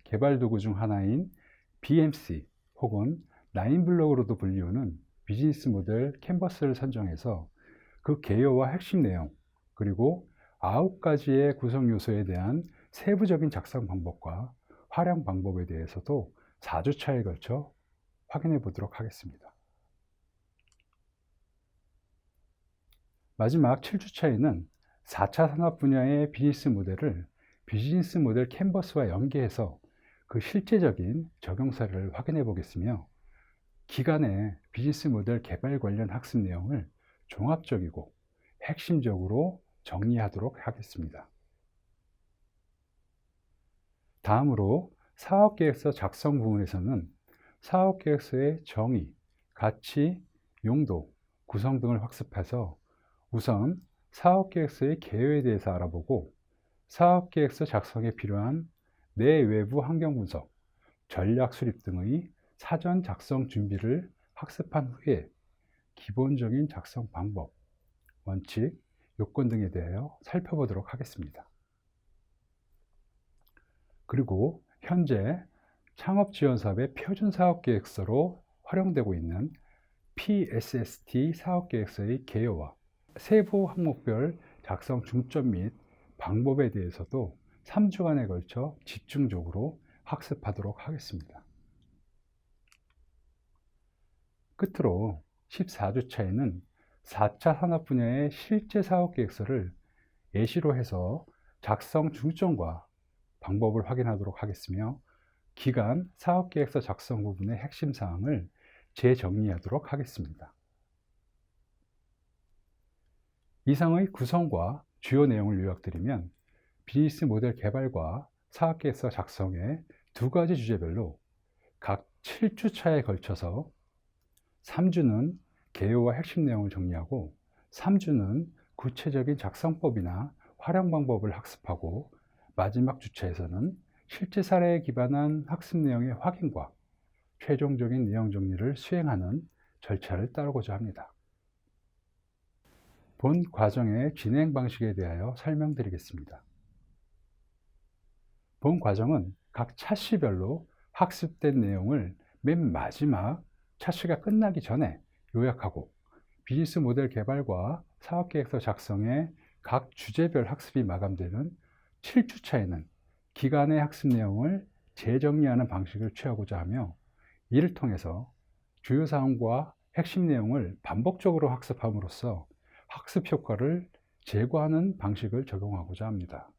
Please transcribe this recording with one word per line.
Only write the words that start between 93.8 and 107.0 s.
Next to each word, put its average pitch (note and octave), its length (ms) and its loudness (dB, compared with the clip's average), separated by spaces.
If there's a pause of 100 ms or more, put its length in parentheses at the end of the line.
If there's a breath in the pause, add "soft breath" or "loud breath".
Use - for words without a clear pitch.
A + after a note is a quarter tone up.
끝으로 G#2+ 640 0 (240)
십사 - 460 -4
주차에는 A2 680 -2 (440)
사 - 340 -2
차 D#3+ 160 4
산업 E3 300 0
분야의 C3 480 0
실제 G#3+ 500 -2
사업 F3+ 320 2
계획서를 G#2 580 -2 (640)
예시로 C#3+ 400 2
해서 A2+ 500 -4 (360 soft breath)
작성 D#3+ 500 0
중점과 C#3 760 -2 (540)
방법을 G#2+ 500 0
확인하도록 A2 540 -2
하겠으며, G#2 580 -6 (540)
기간 B2+ 600 0
사업 F3+ 340 0
계획서 D3 300 0
작성 G#2+ 420 -6